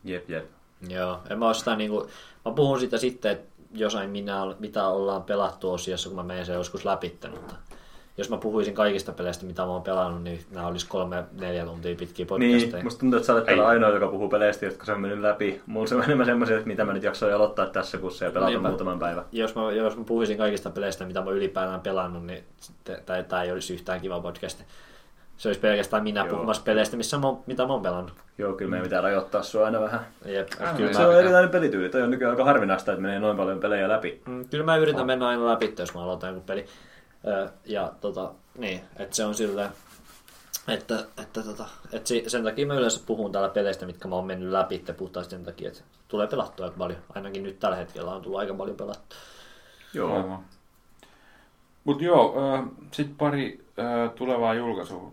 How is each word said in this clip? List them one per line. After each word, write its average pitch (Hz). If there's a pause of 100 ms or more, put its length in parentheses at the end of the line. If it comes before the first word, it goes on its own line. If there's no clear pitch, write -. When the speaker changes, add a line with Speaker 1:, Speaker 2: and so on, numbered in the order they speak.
Speaker 1:
Jep, 90
jep. 80 (420)
Speaker 2:
Joo, 90 (100)
en 101
mä 113
oo 113
sitä 113
niinku, 107 (380)
mä 117
puhun 139
siitä 123
sitten, 123
että - (280)
jossain 104
minä 101
ol-, 95
mitä 104
ollaan 98
pelattu 95
osiossa, 90
kun 92
mä 90
menen 90
sen 90
joskus 90
läpitte, 95
mutta - (640)
jos 101
mä 107
puhuisin 107
kaikista 101
peleistä, 90
mitä 92
mä 90
oon 90
pelannut, 90
niin 85 (100)
nää 90
olis 87
kolme, 90 (160)
neljä 90
tuntia 85
pitkiä 87
podcasteja. 120
Speaker 1:
Niin, 87
musta -
tuntuu, 127
että 113
sä 127
olet 113
täällä 104
Speaker 3:
Ei. 110
Speaker 1:
ainoa, 113
joka 98
puhuu 98
peleistä, 104
jotka 95
se 107
on 101
mennyt 101
läpi. 104
Mulla 110
se 123
on 123
enemmän 131
semmosia, 120
että 110
mitä 104
mä 101
nyt 98
jaksoin 101
aloittaa 104
tässä 95
kuussa 92
ja 87
pelata 92
Speaker 2:
Niinpä. 95
Speaker 1:
muutaman 92
päivän. 85
Speaker 2:
Jos 110
mä, 110
jos 110
mä 117
puhuisin 110
kaikista 104
peleistä, 95
mitä 92
mä 92
oon 98
ylipäätään 92
pelannut, 90
niin - (400)
te-, -
tää, 92
tää 90
ei 90
olisi 92
yhtään 90
kiva 90
podcast. 87 (720)
Se -
olisi 98
pelkästään 107
minä 104
Speaker 1:
Joo. 90
Speaker 2:
puhumassa 107
peleistä, 107
missä 120
mä 139
oon, 127
mitä 127
mä 139
oon 113
pelannut. 90 (260)
Speaker 1:
Joo, 98
kyllä 95
meidän 90
Speaker 2:
Mm. 90
Speaker 1:
pitää 90
rajoittaa 95
sua 107
aina 110
vähän. 107 (180)
Speaker 2:
Jep, 98 (120)
Speaker 3:
Aivan. 170
Speaker 2:
kyllä 101
Speaker 1:
Se 101
Speaker 2:
mä -
Speaker 1:
on -
Speaker 2:
yritän. 175
Speaker 1:
erilainen 180
pelityyli. 117
Toi 127
on 120
nykyään 123
aika 123
harvinaista, 104
että 95
menee 98
noin 104
paljon 95
pelejä 101
läpi. 104
Speaker 2:
Mm, 123
kyllä 151
mä 160
yritän 151
Speaker 3:
On. 127
Speaker 2:
mennä 127
aina 120
läpi, 110
jos 87
mä 87
aloitan 90
jonkun 92
peli. 101 (600)
Ö, 98 (160)
ja 101
tota, 92 (260)
niin, 95 (160)
et 98
se 110
on 104
silleen, 101 (1000)
että, 113 (280)
että 110
tota, 107 (280)
et 113
si-, 117
sen 113
takia 139
mä 143
yleensä 120
puhun 107
täällä 98
peleistä, 98
mitkä 90
mä 92
oon 90
mennyt 92
läpi, 95
että 85
puhutaan 90
sen 90
takia, -
että - (280)
tulee 104
pelattua 107
aika 85
paljon. 87 (160)
Ainakin 98
nyt 98
tällä 92
hetkellä 87
on 92
tullut 95
aika 98
paljon 98
pelattua. - (760)
Speaker 1:
Joo. 82
Speaker 3:
Aivan. 92 (1500)
Mut 143
joo, 165 (200)
ö, 135 (300)
sit 147
pari, 143 (180)
ö, 120
tulevaa 120
julkaisua 92